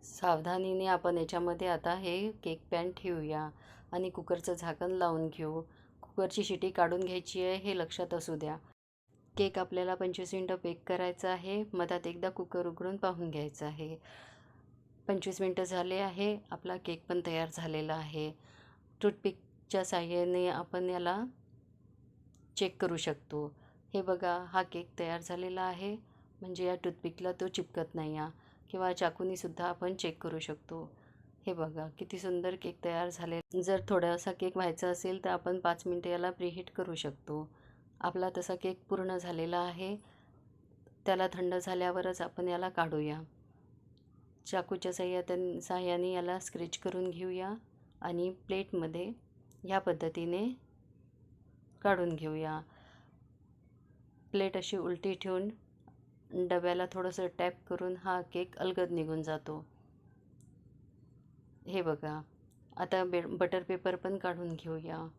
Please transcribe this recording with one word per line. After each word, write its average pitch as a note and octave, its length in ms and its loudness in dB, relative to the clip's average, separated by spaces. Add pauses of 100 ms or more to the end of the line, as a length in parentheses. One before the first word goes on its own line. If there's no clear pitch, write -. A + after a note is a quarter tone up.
सावधानीने F#3 800 2
आपण F3+ 320 6
याच्यामध्ये F3 500 2
आता E3+ 280 2
हे F#3+ 360 0
केक E3 300 -4 (100)
पॅन F3 200 2
ठेवूया D#3 580 -2 (420)
आणि F3+ 180 0
कुकरचं F3 440 0
झाकण E3+ 380 -2
लावून E3+ 360 4
घेऊ. D#3 340 -4 (400)
कुकरची F#3+ 420 0
शिटी F#3+ 260 0
काढून F3 300 6
घ्यायची F#3 420 -2
आहे, F#3 140 2
हे F#3+ 220 -2
लक्षात F3 360 -2
असू E3 220 -2
द्या. D#3 220 -2 (800)
केक F#3+ 220 4
आपल्याला F3+ 360 2
पंचवीस F#3 380 -2
मिनटं F#3 300 0
बेक E3+ 240 -4
करायचं F3+ 420 0
आहे. F#3 340 0 (100)
मधात F3 340 0
एकदा F3 220 -2
कुकर F3+ 380 -2
उघडून F3+ 300 -4
पाहून F3 320 0
घ्यायचं D3 360 -4
आहे. D#3 320 -8 (1120)
पंचवीस F#3+ 340 0
मिनटं F#3 220 2
झाले F3+ 320 0
आहे, G3 420 2 (140)
आपला F3+ 260 -4
केक E3+ 320 -6
पण F3+ 160 4
तयार D#3+ 280 0
झालेला D#3 400 -2
आहे. D#3 380 -2 (680)
टूथपिकच्या - 840 0
साहाय्याने F3 600 4
आपण F3+ 420 0
याला F3+ 340 2 (1300)
चेक F#3 240 0
करू E3+ 160 2
शकतो. D3 580 -4 (380)
हे G3 80 2
बघा, F3+ 460 0
हा F#3 160 2
केक F3 260 -6 (100)
तयार E3+ 220 -2
झालेला F#3 400 -4
आहे. F#3 540 -4 (260)
म्हणजे F3+ 240 -4
या F3+ 180 2
टूथपिकला F3 480 -2
तो F3+ 180 -2
चिपकत E3+ 460 -4
नाही D#3 200 -2
हा. D#3 140 -4 (400)
किंवा F#3 240 2
चाकूनीसुद्धा F3+ 720 0
आपण F3+ 280 0
चेक E3+ 260 -4
करू D#3+ 200 -4
शकतो. D#3+ 420 -8 (640)
हे F#3+ 80 -2
बघा, D#3+ 340 -4 (120)
किती - 200 -6
सुंदर F3+ 420 0
केक F3 220 -6
तयार F3 260 0
झाले. E3+ 300 -4 (220)
जर F#3+ 280 4
थोडासा F3 440 4
केक F#3 240 -2
व्हायचा F3+ 320 2
असेल, F#3 360 0
तर F#3+ 40 0
आपण F3+ 300 0
पाच E3+ 260 2
मिनिटं F3 240 0
याला F3 240 2
प्रीहीट F3+ 380 -4
करू F#3 260 -4
शकतो. D3+ 500 -6 (540)
आपला F3+ 360 2
तसा F3+ 200 -2
केक F#3 220 -2 (100)
पूर्ण F#3 280 2
झालेला E3+ 420 0
आहे. F3+ 360 -2 (1080)
त्याला F#3 280 6
थंड F3+ 220 2
झाल्यावरच F3+ 680 0
आपण F3 260 -2
याला F3+ 240 0
काढूया. D#3 480 0 (1300)
चाकूच्या F#3 460 -2
साह्यातन-, F3+ 680 0
साह्याने F3+ 500 0
याला F3+ 300 0
स्क्रॅच E3+ 360 -6
करून F#3 320 -2
घेऊया F#3 440 -4 (480)
आणि F3 280 0 (180)
प्लेटमध्ये F#3 640 -2 (520)
ह्या F#3+ 180 4
पद्धतीने E3+ 640 0 (1300)
काढून F3+ 340 4
घेऊया. D#3 440 -4 (1700)
प्लेट G3 240 2
अशी F#3 220 -2
उलटी F3 420 0
ठेवून F#3+ 280 0 (960)
डब्याला F3 440 4
थोडंसं F#3 360 -2 (100)
टॅप F3 300 0
करून F3+ 300 -2
हा F3+ 220 0 (120)
केक F3+ 260 -4
अलगद F#3 340 2
निघून D#3+ 320 0
जातो. D#3 400 -4 (2000)
हे F3+ 160 0
बघा, D3+ 320 0 (640)
आता F#3 280 2
बे-, F3 200 2 (120)
बटर F3+ 260 2
पेपर F#3 340 0
पण F#3 220 -2
काढून F3 360 -2
घेऊया. D#3+ 500 -6 (140)